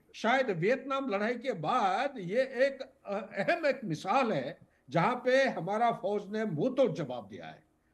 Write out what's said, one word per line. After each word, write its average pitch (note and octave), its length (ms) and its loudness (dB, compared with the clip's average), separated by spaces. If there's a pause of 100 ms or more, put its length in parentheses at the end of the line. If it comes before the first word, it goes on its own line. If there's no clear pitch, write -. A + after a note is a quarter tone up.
(140)
शायद B3+ 360 2
वियतनाम C4 580 0
लड़ाई G#3 260 0
के A#3+ 180 -4
बाद G#3 640 0
ये F#3+ 220 0
एक, C4 420 0 (240)
अ, G3 80 -4
अहम A3 520 -2
एक C4+ 180 0
मिसाल G#3 480 0
है - 360 -6 (220)
जहां F#3 260 2
पे B3+ 280 4
हमारा G#3+ 480 0
फौज G3+ 380 -2
ने G#3+ 140 -2
मुंह G3+ 320 0
तोड़ B3 160 4
जवाब B2 380 -6
दिया E2+ 160 -14
है। D#2 160 -16 (320)